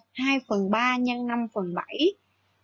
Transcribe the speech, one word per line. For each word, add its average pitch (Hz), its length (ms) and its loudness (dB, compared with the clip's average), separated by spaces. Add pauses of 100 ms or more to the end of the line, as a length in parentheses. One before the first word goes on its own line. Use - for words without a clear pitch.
(120)
hai 269 340 0
phần 196 240 0
ba 247 260 2
nhân 247 300 -2
năm 240 260 -2
phần 180 220 -4
bảy, 294 380 0 (500)